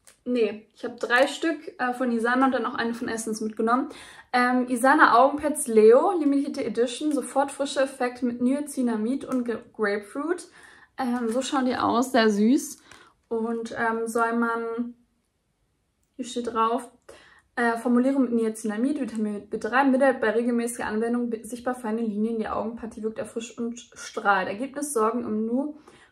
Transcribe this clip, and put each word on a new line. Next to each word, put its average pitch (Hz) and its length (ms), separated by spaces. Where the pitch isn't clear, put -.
nee, 220 520
ich - 80
habe 226 120
drei 262 320
Stück, - 520
äh, 247 140
von 247 180
Isana 240 340
und 262 80
dann 233 100
noch 247 120
eine 233 180
von 240 140
Essence 220 340
mitgenommen. 233 480
Ähm, 247 340
Isana 262 500
Augenpads 285 500
Leo, 233 500
Limited 285 400
Edition, 247 540
sofort 277 400
frischer 277 320
Effekt 247 400
mit 240 180
Niacinamid 254 840
und 254 200
Ge-, 220 140
Grapefruit. 220 760
Ähm, 240 320
so 254 140
schauen 262 220
die 254 100
aus, 233 380
sehr 220 180
süß. 226 480
Und, 226 500
ähm, 233 300
soll 233 260
man, 233 600
hier 247 100
steht 233 260
drauf, 226 380
äh, 233 200
Formulierung 254 460
mit 233 100
Niacinamid, 226 640
Vitamin 214 500
B 220 80
drei, 233 280
mildert 262 340
bei 220 120
regelmäßiger 240 560
Anwendung 233 420
be-, 220 160
sichtbar 254 280
feine 226 280
Linien, 220 360
die 214 120
Augenpartie 220 520
wirkt 220 160
erfrischt 226 400
und 233 220
strahlt. 196 680
Ergebnis 277 420
sorgen 226 320
im 214 220
Nu 277 320